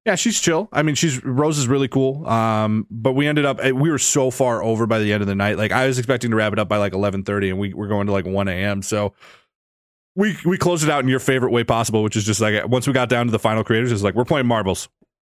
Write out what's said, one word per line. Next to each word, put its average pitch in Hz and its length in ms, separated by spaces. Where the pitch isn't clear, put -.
yeah, 202 100
she's 214 260
chill. 175 320
I 147 100
mean, 151 120
she's, 135 280
Rose 147 340
is 123 120
really 139 180
cool. 135 400
Um, 110 640
but 117 220
we 143 120
ended 147 200
up, 135 180
eh, 131 80
we 139 180
were 147 100
so 131 320
far 120 300
over 113 240
by 110 140
the 104 140
end 104 80
of 101 60
the 101 80
night. 101 220
Like, 107 140
I 127 160
was 131 100
expecting 120 340
to 110 40
wrap 107 160
it 101 80
up 101 80
by, 104 80
like, 101 160
eleven 98 320
thirty, 101 260
and 92 80
we 98 160
were 104 140
going 101 200
to, 104 40
like, 98 140
one 98 240
A 90 40
M. 98 280
So 104 320
we, 196 200
we 175 120
closed 175 260
it 151 60
out 143 140
in 131 60
your 131 100
favorite 127 320
way 117 120
possible, 113 400
which 107 120
is 107 100
just, 107 160
like, 107 260
once 123 200
we 139 60
got 123 160
down 120 180
to 113 40
the 107 80
final 110 240
creators, 117 280
it's 101 100
like, 98 140
"We're 120 100
playing 139 220
marbles. 104 420